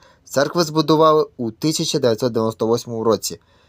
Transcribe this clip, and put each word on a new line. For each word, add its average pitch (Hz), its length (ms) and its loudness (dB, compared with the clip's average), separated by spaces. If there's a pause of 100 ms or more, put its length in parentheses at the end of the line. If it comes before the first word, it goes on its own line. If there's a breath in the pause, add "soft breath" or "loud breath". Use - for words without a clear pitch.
(240 soft breath)
Церкву 151 380 -2
збудували 156 640 2 (100)
у 113 140 -4
тисяча 156 480 -4
дев'ятсот 123 340 0
дев'яносто 113 340 -2
восьмому 117 380 -2
році, 101 360 -2 (280 soft breath)